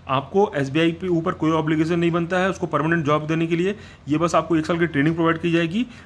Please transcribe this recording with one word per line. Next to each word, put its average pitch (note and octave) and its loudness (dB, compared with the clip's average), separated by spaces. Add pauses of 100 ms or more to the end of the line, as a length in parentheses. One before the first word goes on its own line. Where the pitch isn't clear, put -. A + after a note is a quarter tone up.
आपको C#3 0
एसबीआई D3 0
के F#3 -8
ऊपर E3+ 0
कोई D#3+ -2
ऑब्लिगेशन D#3+ 0
नहीं E3+ 2
बनता E3+ 0
है F#3 2
उसको F3+ -6
परमानेंट D#3+ 0
जॉब D3+ 2
देने E3 0
के E3+ 0
लिए। F#3+ 0 (320)
ये D3+ 0
बस E3+ 0
आपको E3 2
एक D#3 0
साल E3+ 0
की F3 2
ट्रेनिंग D3+ 2
प्रोवाइड E3 2
की E3+ -2
जाएगी, E3+ 0 (200)